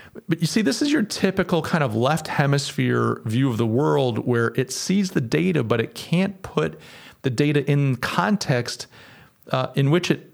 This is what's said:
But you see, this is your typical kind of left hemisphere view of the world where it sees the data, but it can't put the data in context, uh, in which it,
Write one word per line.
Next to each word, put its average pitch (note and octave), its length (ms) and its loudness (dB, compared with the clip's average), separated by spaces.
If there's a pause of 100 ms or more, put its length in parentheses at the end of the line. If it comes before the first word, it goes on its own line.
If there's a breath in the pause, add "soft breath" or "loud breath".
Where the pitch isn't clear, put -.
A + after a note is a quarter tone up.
(280 loud breath)
But E3 140 -2
you E3 60 2
see, - 140 0
this A#3 200 0
is D4 100 2
your D4+ 120 2
typical F#3 580 0
kind D#3 240 0
of A2 100 -2
left C3+ 320 0
hemisphere B2+ 960 0
view B2 260 0
of A#2 60 -2
the A#2+ 100 2
world B2+ 640 2
where A#2 280 2
it B2+ 140 0
sees F#3+ 420 -2
the D#3+ 100 0
data, D3+ 420 0
but A2+ 160 0
it - 160 -6
can't F#3+ 460 -2
put - 360 -4 (440 loud breath)
the C3+ 80 -2
data D3 400 2
in C#3+ 260 2
context, F3 920 -2 (640 loud breath)
uh, C3 220 0
in C#3 160 2
which F3 220 2
it, - 220 -2